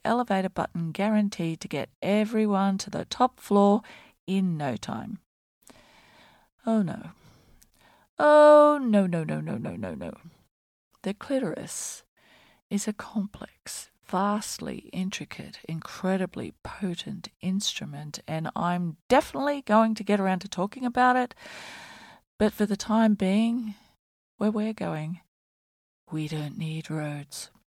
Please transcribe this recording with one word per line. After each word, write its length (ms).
elevator 440
button 440
guaranteed 680
to 60
get 220
everyone 800
to 100
the 180
top 340
floor 420
in 280
no 200
time. 420
Oh 180
no. 280
Oh, 640
no, 260
no, 180
no, 160
no, 180
no, 180
no, 180
no. 220
The 100
clitoris 920
is 180
a 60
complex, 960
vastly 840
intricate, 680
incredibly 920
potent 680
instrument, 840
and 300
I'm 400
definitely 500
going 360
to 80
get 140
around 220
to 80
talking 380
about 300
it, 180
but 160
for 100
the 120
time 380
being, 600
where 120
we're 220
going, 480
we 160
don't 300
need 340
roads. 600